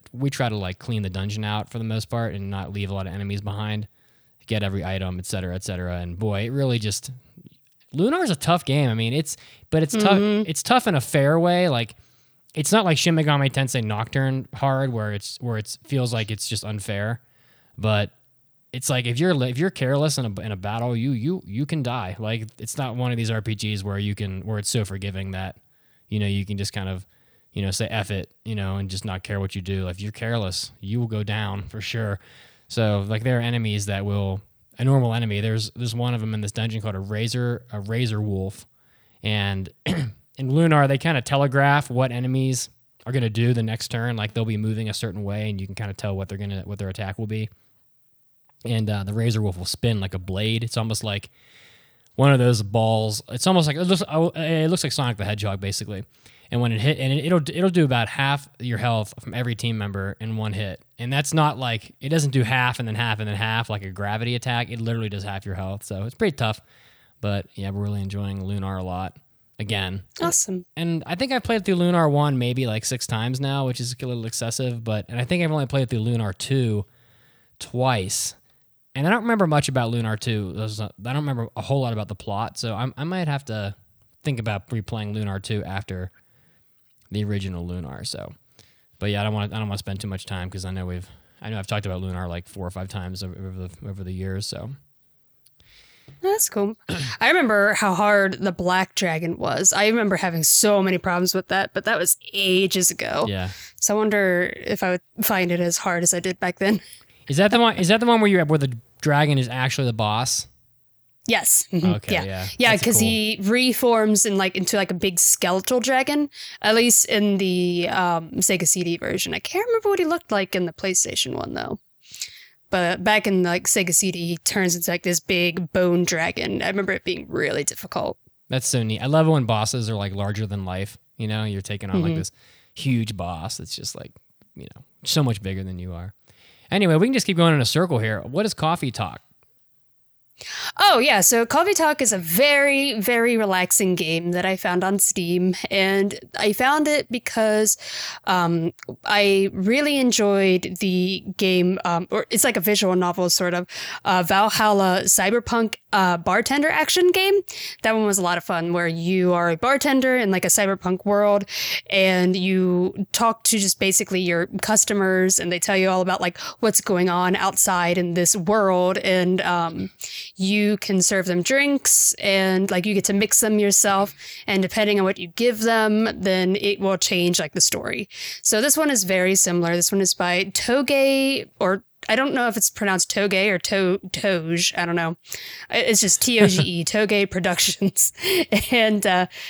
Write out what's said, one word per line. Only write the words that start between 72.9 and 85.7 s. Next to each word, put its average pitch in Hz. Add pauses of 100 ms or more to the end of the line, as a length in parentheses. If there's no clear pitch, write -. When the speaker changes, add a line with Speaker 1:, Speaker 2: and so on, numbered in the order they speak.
Speaker 1:
times 123
now, 139
which 123
is 120
a 135
little 120
excessive. 117
But, 107
and 117
I 123
think 180
I've 160
only 147
played 135
through 117
Lunar 113
two 113 (760)
twice. 120 (600)
And 139
I 180
don't 226
remember 220
much 147
about 123
Lunar 113
two. 104
There's 107
a, 107
I 104
don't -
remember 135
a 104
whole 139
lot 120
about 107
the 104
plot, 107
so 113
I'm, 123
I 143
might 180
have 143
to 104 (480)
think 139
about 104
replaying 107
Lunar 101
two 104
after 92 (1000)